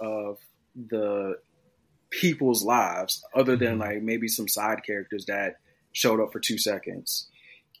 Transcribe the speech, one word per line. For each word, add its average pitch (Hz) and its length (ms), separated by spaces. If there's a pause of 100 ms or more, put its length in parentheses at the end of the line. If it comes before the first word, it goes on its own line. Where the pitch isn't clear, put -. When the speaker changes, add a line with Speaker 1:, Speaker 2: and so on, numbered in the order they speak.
Speaker 1:
of 107 380 (360)
the 104 640 (720)
people's 135 540
lives 95 600 (100)
other 131 220
than, 120 160
Speaker 2:
Mm-hmm. 110 80
Speaker 1:
like, 104 220
maybe 113 260
some 110 200
side 107 360
characters 101 420
that 101 300 (360)
showed 113 280
up 107 120
for - 80
two 110 180
seconds. - 720 (520)